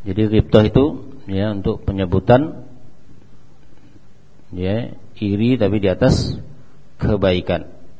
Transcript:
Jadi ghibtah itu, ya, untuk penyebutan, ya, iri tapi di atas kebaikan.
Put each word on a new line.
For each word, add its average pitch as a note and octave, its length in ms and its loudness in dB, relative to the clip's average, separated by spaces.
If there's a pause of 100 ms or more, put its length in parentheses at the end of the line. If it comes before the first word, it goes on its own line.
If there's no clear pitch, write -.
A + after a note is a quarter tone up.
Jadi G2 240 0
ghibtah G#2+ 400 6
itu, C#3 400 2 (160)
ya, G2+ 320 -2
untuk G2+ 320 -2
penyebutan, G2 800 2 (1800)
ya, F#2+ 400 -2 (240)
iri G#2+ 400 2
tapi G#2+ 240 2
di F#2+ 80 2
atas - 480 2 (640)
kebaikan. F2+ 720 2 (280)